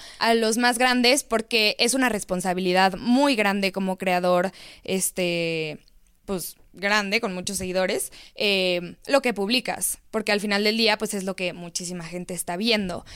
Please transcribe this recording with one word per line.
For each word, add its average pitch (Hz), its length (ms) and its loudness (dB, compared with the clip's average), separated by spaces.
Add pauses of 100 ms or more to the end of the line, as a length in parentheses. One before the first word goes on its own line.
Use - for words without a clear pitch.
(200)
a 226 160 4
los 220 220 2
más 247 200 2
grandes, 247 460 4
porque 220 560 0
es 233 160 2
una 254 140 2
responsabilidad 185 840 0
muy 262 400 4
grande 196 380 0
como 190 240 -2
creador, 180 540 2 (500)
este, 165 800 -4 (460)
pues, 190 300 -6 (180)
grande, 202 480 0
con 202 120 -4
muchos 180 240 -6
seguidores, 185 540 -2 (240)
eh, 185 600 0 (120)
lo 277 160 4
que 247 100 0
publicas, 202 640 -2 (140)
porque 214 200 -2
al 202 80 2
final 202 240 0
del 214 140 2
día, 214 200 4
pues, 214 180 -6
es 190 80 -4
lo 190 120 -4
que 180 180 -4
muchísima 175 500 -10
gente 175 320 -10
está 175 220 -6
viendo. 214 460 0 (120)